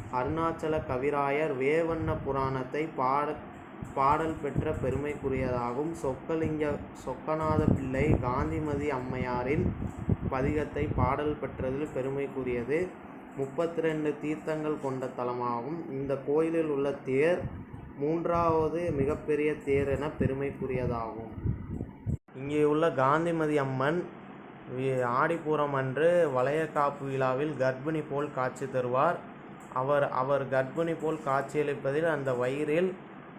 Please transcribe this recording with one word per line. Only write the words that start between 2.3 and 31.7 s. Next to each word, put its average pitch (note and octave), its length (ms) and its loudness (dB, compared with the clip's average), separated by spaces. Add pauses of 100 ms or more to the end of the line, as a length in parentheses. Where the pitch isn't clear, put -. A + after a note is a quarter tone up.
பாட-, C#3+ 400 2 (580)
பாடல் D#3 480 4
பெற்ற D3 280 0
பெருமைக்குரியதாகும். C3+ 1200 -2 (100)
சொக்கலிங்க-, D3+ 760 0 (260)
சொக்கநாத D#3 720 2
பிள்ளை C3+ 460 4
காந்திமதி D3 720 0
அம்மையாரின் B2+ 800 0 (580)
பதிகத்தை C#3+ 680 0
பாடல் C#3+ 440 2
பெற்றதில் C3+ 560 -4
பெருமைக்குரியது. C3+ 920 -2 (480)
முப்பத்திரெண்டு D#3 840 0
தீர்த்தங்கள் D3+ 600 -2
கொண்ட C3 240 -4
தலமாகும். B2 840 -4
இந்த C3+ 260 -2 (100)
கோயிலில் D#3+ 400 2
உள்ள C#3 260 0
தேர் C#3 500 2 (560)
மூன்றாவது E3 920 2
மிகப்பெரிய D3+ 680 2
தேர் C#3 300 2
என C#3 180 0
பெருமைக்குரியதாகும். B2+ 1300 -2 (1040)
இங்கே D3 280 2
உள்ள D3+ 280 4
காந்திமதி D3+ 680 2
அம்மன் C#3 460 0 (760)
வி-, C3 240 0
ஆடிப்பூரம் D3 720 2
அன்று D3 640 4
வளையக்காப்பு C#3+ 720 2
விழாவில் C3+ 480 2
கர்ப்பிணி C3 520 0
போல் C#3+ 240 -2
காட்சி B2+ 320 -2
தருவார். C3 500 2 (560)
அவர், C#3 380 2
அவர் C3+ 380 0
கர்ப்பிணி C3+ 540 0
போல் D#3 240 0
காட்சியளிப்பதில் C#3+ 800 0